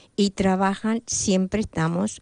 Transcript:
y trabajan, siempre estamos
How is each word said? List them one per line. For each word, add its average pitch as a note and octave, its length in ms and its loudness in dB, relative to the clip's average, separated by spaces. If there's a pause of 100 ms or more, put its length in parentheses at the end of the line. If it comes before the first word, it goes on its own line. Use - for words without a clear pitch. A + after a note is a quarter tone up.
(140)
y G3+ 180 2
trabajan, G3 760 0
siempre F#3+ 560 0
estamos E3+ 600 -2